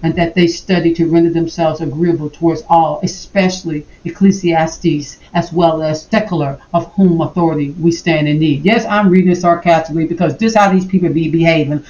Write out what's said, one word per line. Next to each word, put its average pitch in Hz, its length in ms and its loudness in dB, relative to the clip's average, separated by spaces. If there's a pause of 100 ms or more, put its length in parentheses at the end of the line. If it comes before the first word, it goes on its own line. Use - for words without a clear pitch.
and 160 140 -2
that 170 180 -2
they 175 120 2
study 170 480 0
to 165 120 0
render 170 240 2
themselves 165 500 -2
agreeable 151 500 -2
towards 160 380 -2
all, 165 340 2
especially 180 840 -4 (180)
Ecclesiastes, 165 1120 0 (160)
as 170 180 -2
well 160 300 0
as 156 200 -4
secular, 160 560 -4 (140)
of 170 220 -2
whom 175 260 4
authority 156 500 -2
we 165 200 -2
stand 156 380 0
in 151 100 0
need. 151 260 0
Yes, 226 220 2
I'm 208 220 2
reading 180 240 4
it 175 40 2
sarcastically 165 680 0
because 165 300 -2
this 226 180 -2
how 202 180 4
these 185 140 2
people 175 240 0
be 151 200 -2
behaving. 156 600 0